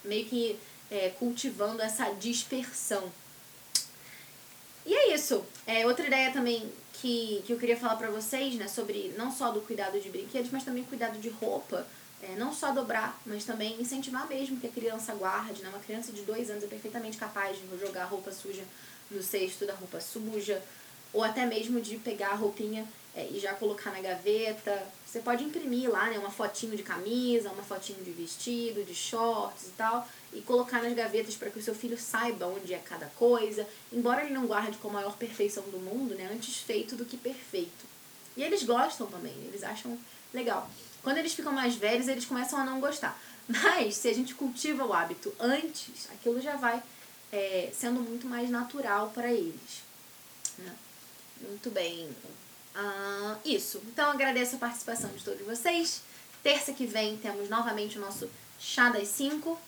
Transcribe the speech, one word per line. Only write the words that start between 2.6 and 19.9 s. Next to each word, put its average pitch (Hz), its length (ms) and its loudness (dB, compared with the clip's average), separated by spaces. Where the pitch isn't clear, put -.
E 339 80 4
é 494 200 10
isso. 240 320 2
É, 226 200 4
outra 247 200 6
ideia 262 260 6
também 240 400 2
que, 226 520 0
que 240 80 2
eu 233 40 0
queria 233 200 4
falar 240 180 2
pra 220 140 -2
vocês, 247 460 0
né, 202 120 -2
sobre 202 500 -2
não 247 140 -2
só 247 200 0
do 208 100 0
cuidado 202 380 -2
de 196 100 -8
brinquedos, 226 420 -2
mas 269 120 -2
também 254 200 -2
cuidado 226 360 -4
de 220 100 -4
roupa. 196 580 -2
É, 190 140 -8
não 254 180 -2
só 277 180 0
dobrar, 226 540 0
mas 208 180 -4
também 220 380 -2
incentivar 262 480 -2
mesmo 269 280 -2
que 240 100 -4
a - 20 -2
criança 226 440 -2
guarde, 196 480 -2
né? 190 60 -10
Uma 196 120 -8
criança 226 340 -6
de 202 80 -8
dois 214 280 -2
anos 208 140 -4
é 202 40 -6
perfeitamente 214 500 -6
capaz 196 400 -2
de 185 200 -10
jogar 185 280 -4
roupa 190 260 -6
suja 190 320 -8
no 202 100 -4
cesto 185 440 0
da 196 80 -2
roupa 185 260 -8